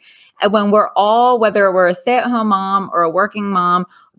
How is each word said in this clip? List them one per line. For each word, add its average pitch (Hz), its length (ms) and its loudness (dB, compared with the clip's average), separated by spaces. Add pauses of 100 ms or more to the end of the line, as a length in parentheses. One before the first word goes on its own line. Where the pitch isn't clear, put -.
(400)
And 202 140 -2
when 208 160 0
we're 208 260 2
all, 233 440 2
whether 208 320 2
we're 180 160 2
a 175 80 0
stay-at-home 240 540 -2
mom 196 440 -2
or 170 80 0
a 165 80 0
working 202 400 -2
mom, 180 380 0 (320)